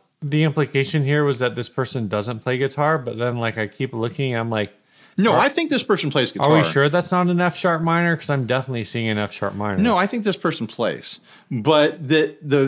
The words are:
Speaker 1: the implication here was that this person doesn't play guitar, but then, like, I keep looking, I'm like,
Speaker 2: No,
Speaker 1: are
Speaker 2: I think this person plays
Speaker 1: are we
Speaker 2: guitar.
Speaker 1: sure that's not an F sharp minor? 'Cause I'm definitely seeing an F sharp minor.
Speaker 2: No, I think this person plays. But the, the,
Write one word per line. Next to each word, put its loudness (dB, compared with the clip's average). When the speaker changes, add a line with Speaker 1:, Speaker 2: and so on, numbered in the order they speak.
Speaker 1:
the 0
implication 0
here 2
was 0
that 0
this -6
person -4
doesn't -4
play -2
guitar, 0
but -6
then, -2
like, -2
I -2
keep -6
looking, -2
I'm -2
like, -2
Speaker 2:
No, 4
Speaker 1:
are 4
Speaker 2:
I 4
think 0
this 2
person 0
plays 0
Speaker 1:
are 2
we 6
Speaker 2:
guitar. 0
Speaker 1:
sure 4
that's 0
not 2
an 2
F 0
sharp 0
minor? 2
'Cause -4
I'm 0
definitely -2
seeing -2
an 0
F -2
sharp -6
minor. -2
Speaker 2:
No, 2
I 2
think -4
this 0
person -4
plays. -4
But 2
the, 2
the, 2